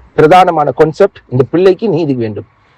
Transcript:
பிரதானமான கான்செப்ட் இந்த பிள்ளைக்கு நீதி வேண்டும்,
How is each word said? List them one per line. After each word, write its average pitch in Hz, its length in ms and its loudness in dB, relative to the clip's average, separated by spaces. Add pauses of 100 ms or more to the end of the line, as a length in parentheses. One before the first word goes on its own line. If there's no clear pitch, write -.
(180)
பிரதானமான 160 540 2
கான்செப்ட் 156 480 0 (100)
இந்த 127 160 -2
பிள்ளைக்கு 180 440 -2
நீதி 151 260 -4
வேண்டும், 110 320 -10 (300)